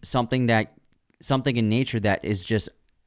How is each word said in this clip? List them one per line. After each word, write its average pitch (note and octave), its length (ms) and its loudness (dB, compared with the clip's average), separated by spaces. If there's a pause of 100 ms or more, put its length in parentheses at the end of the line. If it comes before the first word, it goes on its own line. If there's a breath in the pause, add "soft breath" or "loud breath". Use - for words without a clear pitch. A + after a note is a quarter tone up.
something B2+ 440 -2
that, A2 280 2 (480)
something C3 340 0
in A2+ 140 2
nature A#2+ 300 0
that G2+ 240 0
is F#2+ 200 -2
just, A2 240 0 (380)